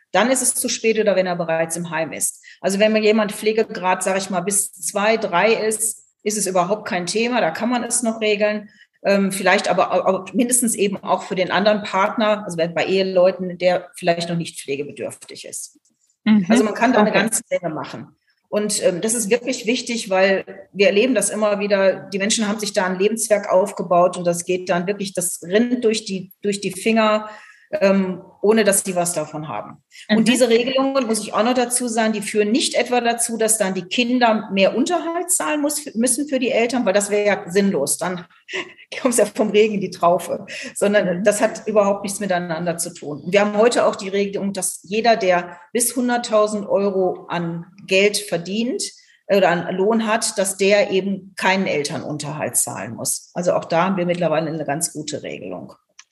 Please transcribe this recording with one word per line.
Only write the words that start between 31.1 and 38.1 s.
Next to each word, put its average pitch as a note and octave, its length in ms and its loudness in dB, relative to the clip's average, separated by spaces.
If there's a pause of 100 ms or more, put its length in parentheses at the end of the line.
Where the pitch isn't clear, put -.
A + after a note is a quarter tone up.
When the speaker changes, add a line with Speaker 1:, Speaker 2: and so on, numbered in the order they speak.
Speaker 1:
ich - 120 -10
auch G3 100 0
noch B3 120 2
dazu B3 340 0
sagen, A3 240 0
die G#3 80 -2
führen G#3 320 0
nicht - 220 0
etwa B3 260 2
dazu, A#3 380 -2
dass G#3+ 180 2
dann F#3+ 180 0
die F#3 120 -4
Kinder A#3+ 640 2
mehr F#3+ 240 4
Unterhalt E4+ 540 -2
zahlen D4+ 320 0
muss, D4 200 -2 (120)
müssen B3+ 340 0
für C4+ 100 -2
die A#3+ 120 0
Eltern, A#3 340 0
weil F#3+ 80 2
das G3+ 180 2
wäre G#3 160 2
ja G3 240 0
sinnlos, F3 460 2
dann F3 300 -6 (220)